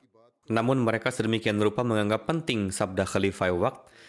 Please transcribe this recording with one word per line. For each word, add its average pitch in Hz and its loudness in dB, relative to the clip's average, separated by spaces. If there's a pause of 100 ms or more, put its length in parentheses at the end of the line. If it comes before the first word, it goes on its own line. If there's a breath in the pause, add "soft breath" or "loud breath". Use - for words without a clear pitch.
(500)
Namun 120 2
mereka 113 0
sedemikian 110 0
rupa 107 2
menganggap 107 0
penting 123 -2
sabda 95 -2
Khalifah 95 0
Waqt 101 -2 (220 loud breath)